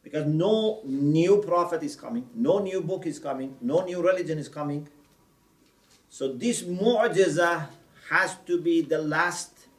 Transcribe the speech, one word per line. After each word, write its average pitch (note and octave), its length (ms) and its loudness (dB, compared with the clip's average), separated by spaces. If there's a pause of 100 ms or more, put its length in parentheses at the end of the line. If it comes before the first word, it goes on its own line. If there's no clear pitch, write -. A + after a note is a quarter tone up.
Because D3 240 -4
no G#3+ 580 2
new D3+ 580 4
prophet F3 400 0
is - 140 -8
coming, A#2+ 380 -8
no C#3+ 240 2
new F#3+ 240 -4
book F3+ 240 -6
is D3 120 -8
coming, C3+ 440 -8
no D#3 220 0
new F3 180 -6
religion E3 360 0
is C#3 100 -8
coming. D3 380 -6 (1200)
So C3+ 200 -4
this G3+ 320 -4
mu'jiza F3 1040 2 (420)
has F3+ 260 2 (100)
to E3+ 140 0
be E3 220 2
the D#3 160 0
last D#3 680 -4 (120)